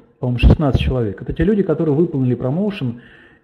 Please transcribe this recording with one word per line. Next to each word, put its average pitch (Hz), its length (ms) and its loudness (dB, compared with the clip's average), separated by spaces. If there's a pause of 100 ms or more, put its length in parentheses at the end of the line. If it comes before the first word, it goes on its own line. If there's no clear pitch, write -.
(180)
по-моему, 123 200 -4
шестнадцать - 420 4
человек, 123 420 -2
это - 100 -8
те 160 120 -2
люди, 202 180 2
которые 156 320 0
выполнили 135 400 0
промоушен 135 640 -4 (440)